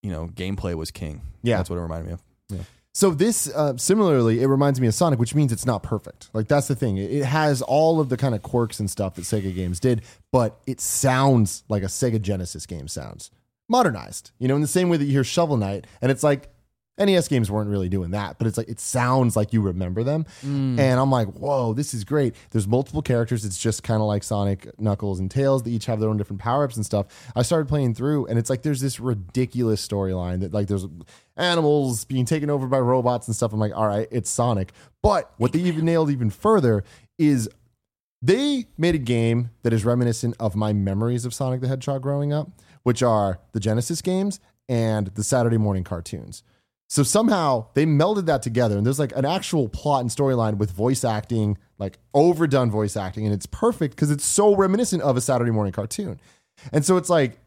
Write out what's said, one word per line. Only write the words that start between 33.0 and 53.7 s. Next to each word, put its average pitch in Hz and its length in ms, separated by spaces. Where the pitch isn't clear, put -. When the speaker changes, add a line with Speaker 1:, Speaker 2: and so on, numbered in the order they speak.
Speaker 2:
and 110 80
stuff. 110 180
I'm 107 60
like, 107 160
"All 107 120
right, 104 240
it's 117 180
Sonic." 113 440
But 202 360
what 127 160
they 160 60
even 165 260
nailed 160 260
even 123 180
further 127 540
is 143 300
they 254 440
made 165 180
a 156 40
game 117 520
that 117 80
is 110 140
reminiscent 120 540
of 104 160
my 107 180
memories 104 520
of 120 80
Sonic 127 280
the 127 80
Hedgehog 135 320
growing 143 320
up, 151 160
which 120 180
are 104 380
the 113 80
Genesis 117 400
games 190 400
and 110 480
the 107 80
Saturday 117 340
morning 98 280
cartoons. 82 580
So 143 120
somehow 170 720
they 147 100
melded 165 400
that 147 160
together, 113 340
and 101 80
there's, 135 160
like, 127 160
an 131 80
actual 156 460
plot 139 320
and 123 80
storyline 117 480
with 101 140
voice 113 320
acting, 107 540
like, 98 220
overdone 147 560
voice 107 260
acting, 101 280
and 104 80
it's 98 120
perfect 226 500